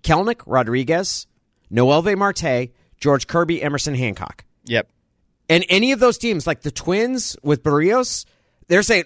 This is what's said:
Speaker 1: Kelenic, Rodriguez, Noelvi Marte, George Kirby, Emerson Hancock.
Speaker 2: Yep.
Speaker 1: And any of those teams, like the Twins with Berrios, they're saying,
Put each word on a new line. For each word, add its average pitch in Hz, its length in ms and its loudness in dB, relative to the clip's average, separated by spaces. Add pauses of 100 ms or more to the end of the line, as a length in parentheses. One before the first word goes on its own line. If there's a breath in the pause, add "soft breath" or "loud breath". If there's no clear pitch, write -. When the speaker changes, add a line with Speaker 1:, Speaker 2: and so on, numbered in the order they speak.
Speaker 1:
Kelenic, 196 420 0
Rodriguez, 131 800 -2 (460)
Noelvi 147 440 4
Marte, 156 540 -2 (280)
George 143 280 0
Kirby, 170 360 -2
Emerson 147 320 -4
Hancock. 113 480 -6 (220)
Speaker 2:
Yep. 117 240 -2 (600)
Speaker 1:
And 170 200 4
any 220 240 2
of 226 80 -2
those 247 160 4
teams, 208 280 -2
like 165 160 -4
the 147 100 -6
Twins 226 720 -4
with 143 220 0
Berrios, 175 640 0 (420)
they're 190 160 4
saying, 202 220 0